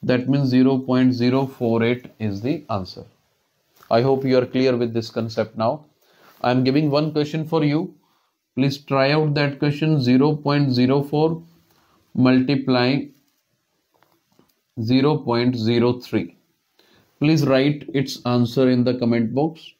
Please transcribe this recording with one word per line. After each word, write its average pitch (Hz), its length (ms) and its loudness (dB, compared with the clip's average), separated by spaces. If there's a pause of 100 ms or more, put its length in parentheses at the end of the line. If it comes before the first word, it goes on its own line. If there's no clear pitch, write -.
That 127 240 0
means 139 220 2
zero 127 280 4
point 127 360 2
zero 123 340 0
four 117 360 -2
eight 123 360 -2
is 101 220 -6
the 156 280 -6
answer. 95 360 -10 (840)
I 113 100 4
hope 135 220 0
you 127 140 2
are 127 80 2
clear 131 320 0
with 117 160 -4
this 113 160 -4
concept 113 480 -6
now. 113 280 -4 (560)
I 123 100 0
am 131 120 2
giving 143 280 0
one 151 200 0
question 151 340 -4
for 160 180 -2
you. 151 320 -2 (600)
Please 135 220 -2
try 135 340 0
out 151 240 0
that 143 240 -2
question, 151 420 0
zero 127 340 2
point 143 360 0
zero 127 300 2
four 156 400 -2 (720)
multiply 127 920 2 (1800)
zero 131 360 2
point 120 380 0
zero 117 380 2
three. 104 420 -6 (840)
Please 147 260 2
write 135 480 0
its 131 320 -4
answer 120 440 2
in 123 140 2
the 123 160 0
comment 117 340 -2
box. 156 460 -4